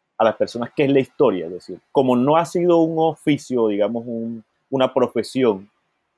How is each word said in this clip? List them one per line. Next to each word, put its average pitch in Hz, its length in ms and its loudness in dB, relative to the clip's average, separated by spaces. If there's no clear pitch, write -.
a 113 80 2
las 107 100 2
personas - 400 -6
qué 156 80 0
es 139 80 2
la 139 80 4
historia? 107 460 0
Es 85 80 -12
decir, 90 260 -16
como 127 240 2
no 131 200 2
ha 165 100 2
sido 175 340 2
un 165 200 0
oficio, 147 680 -2
digamos, 107 380 -2
un, 117 380 -10
una 131 240 -2
profesión 117 760 0